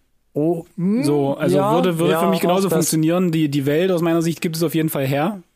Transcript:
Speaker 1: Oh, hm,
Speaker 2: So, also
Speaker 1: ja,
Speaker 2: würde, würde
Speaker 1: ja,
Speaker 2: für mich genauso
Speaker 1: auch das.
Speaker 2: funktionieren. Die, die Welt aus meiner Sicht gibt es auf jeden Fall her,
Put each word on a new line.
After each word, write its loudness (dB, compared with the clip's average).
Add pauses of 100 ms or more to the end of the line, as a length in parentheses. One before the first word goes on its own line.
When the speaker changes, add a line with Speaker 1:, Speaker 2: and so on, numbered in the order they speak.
(340)
Speaker 1:
Oh, -2 (120)
hm, 0
Speaker 2:
So, 0
also 0
Speaker 1:
ja, 2
Speaker 2:
würde, 0
würde 2
Speaker 1:
ja, 0
Speaker 2:
für 2
mich 0
genauso 2
Speaker 1:
auch -2
das. 2
Speaker 2:
funktionieren. 0
Die, 0
die -2
Welt 2
aus 0
meiner 2
Sicht -4
gibt -4
es -4
auf 0
jeden 0
Fall -2
her, -2 (160)